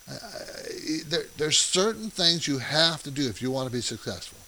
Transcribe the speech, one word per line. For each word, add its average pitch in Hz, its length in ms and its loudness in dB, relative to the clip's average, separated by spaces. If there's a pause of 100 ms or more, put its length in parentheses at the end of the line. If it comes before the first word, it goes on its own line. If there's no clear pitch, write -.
Uh, 135 60 -10 (920)
there, 151 160 0 (140)
there's 151 200 4
certain 220 520 2
things 170 380 4
you 139 120 2
have 156 440 2
to 143 80 -8
do 139 160 0
if 104 140 -4
you 127 100 0
want 131 160 0
to 117 60 -6
be 120 80 -2
successful. - 560 -6 (100)